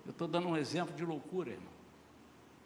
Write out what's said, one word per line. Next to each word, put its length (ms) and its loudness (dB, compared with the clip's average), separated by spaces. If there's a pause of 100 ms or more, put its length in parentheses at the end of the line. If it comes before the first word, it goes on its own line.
Eu 60 -6
estou 160 -2
dando 220 4
um 80 4
exemplo 360 2
de 120 -2
loucura, 460 -2
irmão. 200 -10 (920)